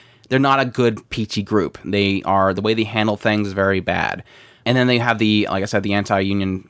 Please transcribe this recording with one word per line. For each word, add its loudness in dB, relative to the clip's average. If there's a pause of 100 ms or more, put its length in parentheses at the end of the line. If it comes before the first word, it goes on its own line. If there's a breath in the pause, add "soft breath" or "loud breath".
(300 loud breath)
they're 2
not 2
a 0
good 0
peachy -4
group. -2
They 0
are, 2
the -4
way 0
they 0
handle -2
things 0
is -10
very 0
bad. -4 (400 loud breath)
And 2
then 4
they 2
have 0
the, 2
like -2
I -2
said, -2
the -2
anti-union 0